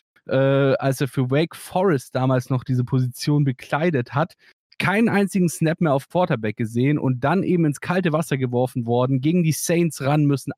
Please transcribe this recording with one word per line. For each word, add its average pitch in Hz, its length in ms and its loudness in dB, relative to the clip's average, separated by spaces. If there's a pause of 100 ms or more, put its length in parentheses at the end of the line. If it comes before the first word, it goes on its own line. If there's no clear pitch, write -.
(280)
äh, - 80 -2
als 135 680 2
er 139 60 0
für 127 240 -2
Wake 151 240 0
Forest 185 580 -2
damals 131 380 0
noch 127 120 -2
diese 127 200 0
Position 131 600 0
bekleidet 143 720 -2
hat. 151 220 -2 (420)
Keinen 208 320 2
einzigen 190 400 2
Snap 160 320 -2
mehr 151 140 2
auf 139 140 -4
Quarterback 123 480 -2
gesehen 120 420 0
und 127 240 -2
dann 165 180 2
eben 170 240 2
ins 147 160 -2
kalte 175 320 0
Wasser 156 240 -2
geworfen 123 480 -2
worden, 123 340 0
gegen 160 220 0
die 160 100 2
Saints 170 520 -2
ran 147 220 2
müssen 143 320 0